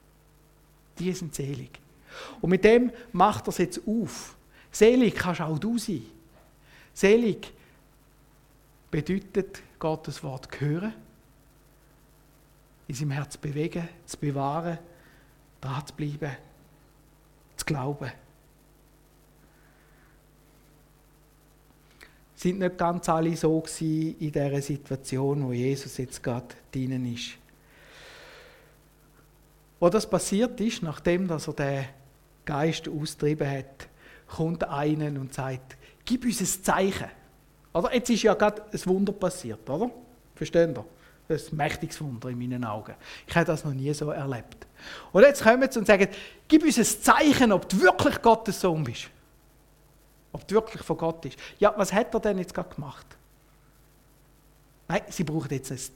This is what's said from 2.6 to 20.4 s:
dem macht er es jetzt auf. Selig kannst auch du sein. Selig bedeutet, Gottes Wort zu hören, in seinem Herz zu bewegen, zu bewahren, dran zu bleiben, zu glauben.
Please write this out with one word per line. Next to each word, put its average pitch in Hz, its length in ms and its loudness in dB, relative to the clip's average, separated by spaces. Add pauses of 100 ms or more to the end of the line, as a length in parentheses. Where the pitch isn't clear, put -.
dem 240 260 8 (220)
macht 190 340 4
er 208 40 -2
es - 80 -4
jetzt 180 280 -2
auf. 214 480 -4 (380)
Selig 240 420 6
kannst 175 280 -2
auch 156 160 -2
du 226 180 -2
sein. 156 300 -6 (880)
Selig 214 580 4 (1400)
bedeutet, 190 720 -4 (160)
Gottes 156 460 -6
Wort 131 280 -10
zu - 80 -14
hören, 165 320 -2 (2000)
in 147 60 -8
seinem 139 180 -4
Herz 143 220 -6
zu - 40 -16
bewegen, 160 500 -4 (160)
zu - 140 -14
bewahren, 147 600 -2 (840)
dran 135 260 -6
zu - 80 -16
bleiben, 147 380 -8 (1200)
zu - 80 -8
glauben. 131 460 -4 (4000)